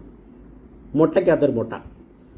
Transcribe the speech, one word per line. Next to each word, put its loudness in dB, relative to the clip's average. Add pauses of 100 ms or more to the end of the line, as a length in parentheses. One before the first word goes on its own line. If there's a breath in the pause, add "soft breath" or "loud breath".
(1000)
മുട്ടയ്ക്കകത്തൊരു 2
മുട്ട, -6 (640)